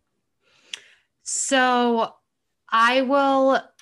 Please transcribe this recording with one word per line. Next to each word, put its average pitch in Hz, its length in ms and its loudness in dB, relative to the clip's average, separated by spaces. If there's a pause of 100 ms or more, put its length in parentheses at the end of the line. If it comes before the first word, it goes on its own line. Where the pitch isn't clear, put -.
(1200)
So 247 920 -2 (560)
I 233 320 2
will, 269 580 0 (220)